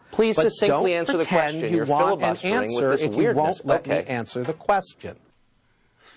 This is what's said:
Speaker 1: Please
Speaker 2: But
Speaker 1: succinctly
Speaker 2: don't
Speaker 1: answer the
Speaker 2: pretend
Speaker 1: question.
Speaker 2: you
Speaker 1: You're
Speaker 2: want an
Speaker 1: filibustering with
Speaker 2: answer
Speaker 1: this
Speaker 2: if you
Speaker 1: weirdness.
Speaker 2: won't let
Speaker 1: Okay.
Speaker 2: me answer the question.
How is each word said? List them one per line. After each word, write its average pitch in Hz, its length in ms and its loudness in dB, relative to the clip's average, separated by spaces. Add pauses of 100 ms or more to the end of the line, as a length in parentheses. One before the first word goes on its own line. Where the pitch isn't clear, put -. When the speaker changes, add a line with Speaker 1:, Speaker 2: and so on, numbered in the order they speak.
(100)
Speaker 1:
Please 220 260 2
Speaker 2:
But 208 140 2
Speaker 1:
succinctly 190 420 2
Speaker 2:
don't 170 80 0
Speaker 1:
answer 170 120 -2
the 180 60 0
Speaker 2:
pretend 165 200 0 (140)
Speaker 1:
question. 160 180 -4
Speaker 2:
you 175 60 2
Speaker 1:
You're 113 80 0
Speaker 2:
want 143 200 2
an 185 40 2 (100)
Speaker 1:
filibustering 117 420 -2
with 110 100 -4
Speaker 2:
answer 120 220 0
Speaker 1:
this 139 100 2
Speaker 2:
if 147 100 -2
you 110 60 -2
Speaker 1:
weirdness. 180 260 2
Speaker 2:
won't - 220 -4
let - 140 2
Speaker 1:
Okay. 92 200 -2
Speaker 2:
me 87 60 -8
answer 123 360 -6
the 156 120 -4
question. - 640 -4 (1000)